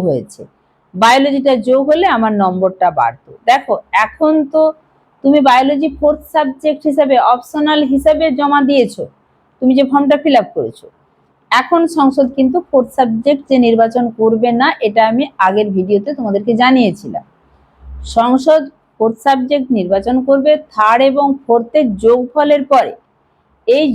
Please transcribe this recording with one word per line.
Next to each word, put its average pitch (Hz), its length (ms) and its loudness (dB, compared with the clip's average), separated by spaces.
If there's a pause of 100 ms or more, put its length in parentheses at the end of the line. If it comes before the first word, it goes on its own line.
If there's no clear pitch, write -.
হয়েছে, 127 340 -6 (520)
বায়োলজিটা 269 580 2 (160)
যোগ 262 220 2
হলে 339 160 2 (100)
আমার 220 160 0 (100)
নম্বরটা 185 460 0 (100)
বাড়তো। 120 320 -4 (180)
দেখো, 254 260 0 (300)
এখন 311 280 -2 (200)
তো 311 100 2 (600)
তুমি 285 140 4 (100)
বায়োলজি 269 400 2 (100)
ফোর্থ 302 220 0 (140)
সাবজেক্ট 302 540 -2
হিসাবে, 277 280 2 (160)
অপশনাল 302 480 -2 (120)
হিসাবে 302 320 0 (140)
জমা 285 300 0
দিয়েছো, 262 340 0 (600)
তুমি 262 160 2
যে 277 120 2
ফর্মটা 285 320 2
ফিল 285 200 2
আপ - 140 -14
করেছো, 117 300 -8 (640)
এখন 254 300 0 (160)
সংসদ 269 300 2 (120)
কিন্তু 262 200 0 (100)
ফোর্থ 247 200 0 (100)
সাবজেক্ট 254 520 -2
যে 269 60 2 (100)
নির্বাচন 226 380 0 (140)
করবে 226 320 0 (100)
না, 277 80 0 (180)
এটা 214 240 0
আমি 247 140 -2 (220)
আগের 208 300 0
ভিডিওতে 202 420 -2
তোমাদেরকে 208 340 -4 (100)
জানিয়েছিলাম। 247 640 0 (920)
সংসদ 262 460 2 (340)
ফোর্থ 226 200 -2 (100)
সাবজেক্ট 269 400 0 (120)
নির্বাচন 196 380 -2 (120)
করবে 277 240 2 (200)
থার্ড 220 280 2 (100)
এবং 285 160 0 (180)
ফোর্থের 233 420 0 (180)
যোগফলের 269 580 0 (100)
পরে। 220 200 2 (760)
এই 277 160 2 (100)